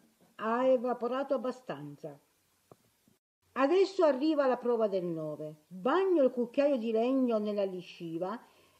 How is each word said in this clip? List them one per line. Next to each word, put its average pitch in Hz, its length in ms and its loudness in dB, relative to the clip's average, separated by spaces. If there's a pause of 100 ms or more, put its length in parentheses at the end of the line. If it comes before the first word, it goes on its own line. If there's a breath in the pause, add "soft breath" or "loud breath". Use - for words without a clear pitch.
(360)
Ha 226 300 -2
evaporato 254 680 0
abbastanza. 151 840 -8 (1300)
Adesso 339 540 2
arriva 285 400 2
la 254 100 2
prova 233 320 0
del 190 160 -2
nove. 156 640 -8
Bagno 302 560 2
il 254 80 6
cucchiaio 277 460 0
di 226 140 -2
legno 240 460 2
nella 208 280 -2
lisciva 180 760 -8 (400 soft breath)